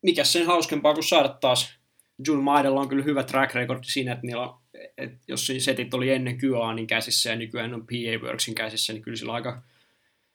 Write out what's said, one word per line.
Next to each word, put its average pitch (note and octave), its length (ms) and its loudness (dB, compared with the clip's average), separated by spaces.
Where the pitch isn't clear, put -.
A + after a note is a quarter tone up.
mikäs E3+ 320 4
sen F3 120 4
hauskempaa D#3 480 4
kuin D#3+ 100 0
saada D3 260 4
taas, - 500 0
Jun C#3+ 160 2
Maedalla C#3 380 4
on C#3 80 -2
kyllä C#3 140 0
hyvä C#3+ 200 0
track C3+ 320 0
record B2 280 -2
siinä, B2+ 280 -2
että B2 160 -6
niillä B2 220 -6
on, - 100 -20
et C3 140 -10
jos C3 200 -4
siinä C3 120 -2
setit B2 340 0
oli B2+ 180 2
ennen B2+ 260 0
Kyoanin A#2 500 0
käsissä A2+ 420 0
ja A2 60 0
nykyään A#2 380 -6
on A#2 140 -10
P - 20 -20
A A#2 360 -4
Worksin A#2 300 -4
käsissä, A2 380 -4
niin A2 100 -10
kyllä A#2 140 -8
sillä A#2 160 -6
aika, B2 280 -6